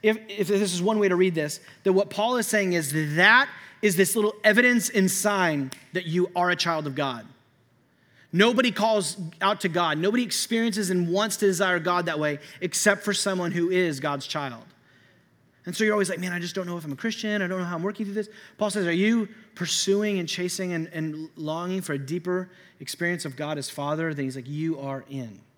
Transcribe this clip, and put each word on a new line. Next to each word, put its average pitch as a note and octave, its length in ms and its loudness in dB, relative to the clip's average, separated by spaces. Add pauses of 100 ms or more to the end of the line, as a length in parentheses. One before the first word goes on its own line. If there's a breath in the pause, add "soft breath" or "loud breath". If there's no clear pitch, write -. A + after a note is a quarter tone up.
if, A3 160 4 (120)
if G3+ 180 -2
this G3 260 2
is F3 80 -2
one G#3+ 200 2
way G3+ 80 4
to F3+ 80 2
read F#3 180 4
this, D3+ 240 -2 (240 loud breath)
that G3 100 4
what F#3+ 160 4
Paul A#3 280 0
is A#3 100 0
saying G3 260 2
is D3+ 440 0
that A3 320 8 (340 loud breath)
is G3+ 140 4
this F#3 180 4
little G#3+ 300 2
evidence A#3+ 460 6
and F#3+ 200 4
sign E3+ 640 0 (200)
that F3+ 140 -4
you F3 300 0
are F3+ 140 2
a F3 60 2
child D#3+ 300 -2
of C3+ 80 -6
God. B2+ 320 -4 (1040 soft breath)
Nobody A#3 380 4
calls G#3 460 0 (240)
out G3+ 220 2
to F#3+ 60 0
God. D#3+ 300 0
Nobody G#3 240 0
experiences A3 680 -2
and F3+ 180 0
wants G3+ 300 0
to G#3 80 2
desire F3+ 340 2
God F3 260 0
that D#3 140 -4
way D3 180 -2 (220 loud breath)
except G3+ 420 2
for G#3 100 -2
someone F#3 380 -2
who E3+ 200 0
is F3+ 280 0
God's C#3+ 260 -4
child. C3 380 -8 (1040 soft breath)
And F3 100 -8
so A3 60 0
you're G#3+ 120 2
always G3 140 0
like, F3 120 -6
"Man, F3+ 120 -4
I F3 60 -4
just F3 160 -8
don't F#3 120 -4
know F3 100 -6
if E3 80 -10
I'm D3 80 -8
a C3+ 40 -8
Christian. G#3+ 460 -4
I F3+ 60 -2
don't F#3 100 -4
know F3+ 60 -4
how F3 100 -6
I'm E3 80 -4
working G#3 240 -4
through G3 80 -8
this." G#3 140 -4 (280 loud breath)
Paul G#3 140 0
says, G3 160 0
"Are E3+ 60 0
you G#3 360 2 (280 loud breath)
pursuing G3 640 0
and E3 80 -6
chasing F3+ 460 -4
and, D#3+ 180 -2
and D#3+ 420 -6
longing E3+ 480 -4
for D#3+ 120 -4
a C#3 40 -2
deeper F3+ 520 -4 (280 loud breath)
experience E3+ 460 -4
of C#3 100 -8
God D3 240 -6
as C3+ 100 -8
Father?" D#3 460 -4
Then C#3 120 -4
he's C3 100 -6
like, B2+ 120 -12
"You D3+ 300 -4
are C#3 320 -8
in." A#2 300 -10 (180)